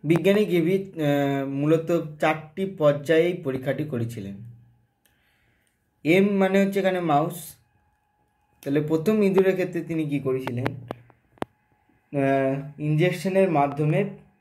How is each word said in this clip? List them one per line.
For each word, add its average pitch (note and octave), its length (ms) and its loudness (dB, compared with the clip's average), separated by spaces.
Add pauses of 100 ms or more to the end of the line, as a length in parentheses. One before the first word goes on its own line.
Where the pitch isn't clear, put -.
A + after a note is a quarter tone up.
বিজ্ঞানী F3 420 4
গ্রিফিথ, F3 520 0
আহ, C#3+ 480 0
মূলত D#3 600 0 (140)
চারটি D#3+ 460 -2
পর্যায়ে D#3+ 580 2
এই F3+ 100 0
পরীক্ষাটি C3+ 500 -4
করেছিলেন। A2 520 -6 (1700)
এম G3 340 4
মানে F#3+ 280 4
হচ্ছে G3 140 -2
এখানে F#3 200 0
মাউস। E3 560 -2 (1080)
তাহলে D3 180 0
প্রথম D#3+ 420 0
ইঁদুরের F#3+ 300 4
ক্ষেত্রে F3 300 -4
তিনি D#3+ 200 -4
কী C#3+ 160 -2
করেছিলেন, C3 460 -4
আহ, - 2250 -6
ইনজেকশনের F3+ 680 0
মাধ্যমে D3+ 580 0 (320)